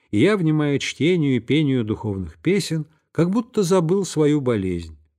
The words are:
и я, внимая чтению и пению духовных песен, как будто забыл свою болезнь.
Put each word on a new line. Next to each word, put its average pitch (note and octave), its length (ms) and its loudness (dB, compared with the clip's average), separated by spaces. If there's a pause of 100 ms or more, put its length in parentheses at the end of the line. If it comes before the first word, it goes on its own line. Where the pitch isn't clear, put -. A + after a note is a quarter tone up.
(100)
и G#2 100 2
я, G3+ 160 4
внимая D3+ 420 0
чтению D3 580 0
и A2+ 40 0
пению C3 440 0
духовных G2 540 -6
песен, D#3+ 480 -2 (260)
как E3+ 180 0
будто A3 320 -2
забыл F#3 420 2
свою D3+ 360 0
болезнь. F#2 580 -4 (200)